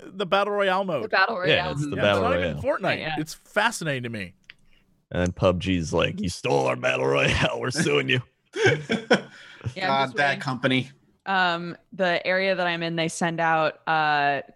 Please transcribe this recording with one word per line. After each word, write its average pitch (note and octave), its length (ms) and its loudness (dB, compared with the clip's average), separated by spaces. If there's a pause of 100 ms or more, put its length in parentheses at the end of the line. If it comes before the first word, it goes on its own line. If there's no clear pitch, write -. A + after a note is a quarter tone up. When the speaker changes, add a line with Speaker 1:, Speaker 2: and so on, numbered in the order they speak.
Speaker 1:
the G3 220 -6
Battle G3+ 280 0
Royale G3 320 0
mode. D#3+ 180 -2
Speaker 2:
The - 60 -6
Battle G#3 260 2 (100)
Speaker 3:
Yeah, D#3+ 100 4 (100)
Speaker 2:
Royale. - 80 -4
Speaker 3:
it's C#3+ 80 -6
the - 160 -4
Speaker 1:
Yeah, - 40 -2
Speaker 3:
Battle G2+ 220 4
Speaker 1:
it's - 80 2
not F2 80 0
even D#2+ 220 -4
Speaker 3:
Royale. C#4+ 180 -2
Speaker 1:
Fortnite. D#3+ 200 -2
Speaker 2:
Yeah. D#3 180 -6
Speaker 1:
It's D#3 160 -8
fascinating E3+ 720 -2
to A#2+ 60 -8
me. G2+ 240 -10 (800)
Speaker 3:
And F2 100 0
then F2+ 120 2
pub F2+ 260 2
G's E2+ 320 0
like, E2 300 0
"You F2+ 80 -2
stole C2+ 380 0
our B2 100 -2
Battle B2+ 300 -2
Royale. A#2+ 520 0
We're B2 120 -4
suing D3 360 0
you." C3 140 2 (340)
Speaker 4:
<laughs> G4 60 -2 (1120)
Speaker 2:
Yeah, F#3+ 80 -6
I'm F#3 60 0
Speaker 4:
God, C3+ 160 2
Speaker 2:
just C3 120 -10
Speaker 4:
that D3 120 2
Speaker 2:
waiting. C3+ 120 -2
Speaker 4:
company. C3 500 0 (360)
Speaker 2:
Um, F3 500 0 (160)
the F3 320 0
area F#3+ 300 0
that F3 100 0
I'm E3+ 160 -2
in, E3 140 -4
they E3 120 0
send E3 320 -2
out, D#3+ 480 0
uh, D3 540 2 (140)